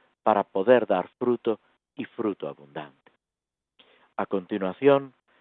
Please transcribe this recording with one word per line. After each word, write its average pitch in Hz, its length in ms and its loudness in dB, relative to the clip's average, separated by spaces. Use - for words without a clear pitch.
para 104 200 2
poder 107 440 2
dar 92 300 -2
fruto 120 420 -2
y 127 100 -10
fruto 104 420 -6
abundante. 71 640 -16
A 101 80 -4
continuación, 110 880 0